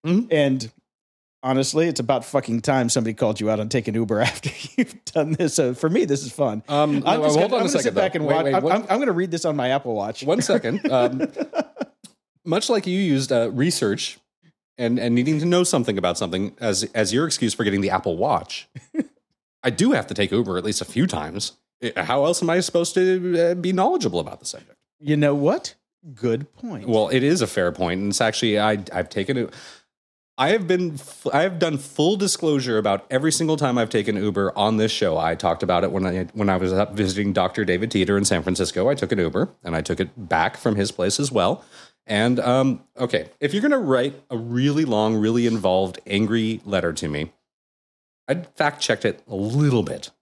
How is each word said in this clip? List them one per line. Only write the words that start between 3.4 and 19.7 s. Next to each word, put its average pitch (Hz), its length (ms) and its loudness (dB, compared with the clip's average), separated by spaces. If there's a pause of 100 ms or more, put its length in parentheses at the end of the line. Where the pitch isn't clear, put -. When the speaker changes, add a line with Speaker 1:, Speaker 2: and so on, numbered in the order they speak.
Speaker 2:
out 107 80 0
on 107 100 -4
taking 113 260 -2
Uber 110 240 0
<laughs> 127 120 2
after - 180 -10 (260)
you've - 300 -2
done 156 280 0
this. 156 200 0
So 127 220 2
for 160 140 0
me, 180 160 2
this 139 180 -2
is 151 80 -12
fun. 110 360 -2
Speaker 1:
Um, 147 380 2
Speaker 2:
I'm 190 160 2
Speaker 1:
no, - 60 0
Speaker 2:
just 151 100 4
Speaker 1:
hold - 0 -
Speaker 2:
gonna, 170 60 4
Speaker 1:
on - 0 -
Speaker 2:
I'm 214 80 0
Speaker 1:
a 247 80 0
Speaker 2:
gonna - 100 0
sit - 140 0
Speaker 1:
second, - 120 0
though. - 60 2
Speaker 2:
back 185 140 0
and 151 100 -2
Speaker 1:
Wait, 165 100 2
Speaker 2:
watch. 160 100 0
Speaker 1:
wait, 135 100 2
Speaker 2:
I'm, - 80 2
Speaker 1:
what? 165 100 2
Speaker 2:
I'm, 220 160 2
I'm 214 100 2
gonna 269 140 0
read 180 180 0
this 165 140 -4
on 156 100 0
my 127 140 0
Apple 131 240 0
Watch. 107 300 -4
Speaker 1:
One 180 180 2
second. 180 440 0
Speaker 2:
<laughs> 277 60 2
Speaker 1:
Um, 123 400 2 (1120)
much 175 240 0
like 220 160 0
you 185 140 0
used, 147 320 2
uh, 117 200 2
research 131 680 0 (580)
and, 120 220 0
and 120 160 2
needing 147 240 2
to 160 60 -2
know 175 180 4
something 117 340 0
about 87 200 0
something 95 420 -4
as, 104 240 0 (100)
as 107 200 0
your 143 120 2
excuse 120 280 -2
for - 100 -4
getting 98 160 2
the 95 100 0
Apple 92 280 -2
Watch, 104 500 -4 (260)
<laughs> - 680 -10
I 127 60 2
do 196 240 2